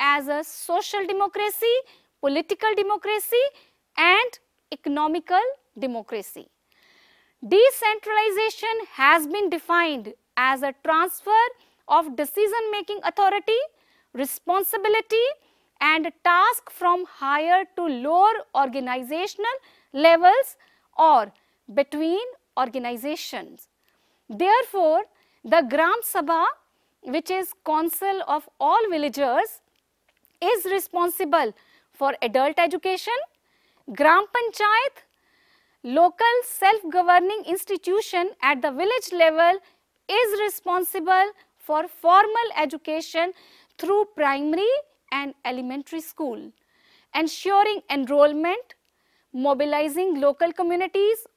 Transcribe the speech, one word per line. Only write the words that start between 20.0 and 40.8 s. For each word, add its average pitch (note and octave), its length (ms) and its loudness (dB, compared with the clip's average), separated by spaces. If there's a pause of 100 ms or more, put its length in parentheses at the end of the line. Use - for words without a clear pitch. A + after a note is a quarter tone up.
or D4+ 340 4 (400)
between D#4+ 540 -2 (320)
organizations. B3 1080 -8 (600)
Therefore, F#4 760 2 (400)
the D4+ 260 2
Gram E4+ 320 0
Sabha, E4 420 -2 (580)
which D#4 280 -6
is F#4 220 -4 (120)
council D#4 640 -2
of D4 220 -4 (100)
all E4+ 220 2 (100)
villagers, D4 680 -2 (840)
is F#4+ 220 0
responsible E4+ 880 -2 (380)
for C#4 280 -2
adult C4 380 0
education. F4+ 560 -2 (800)
Gram E4 300 4 (100)
Panchayat, A4+ 720 0 (800)
local F4 420 2 (160)
self-governing F4+ 1040 2
institution F#4 840 -4 (120)
at C4+ 200 2
the D4 100 -2
village G4+ 400 -2
level, E4+ 480 4 (480)
is G#4 320 0
responsible F#4 880 0 (260)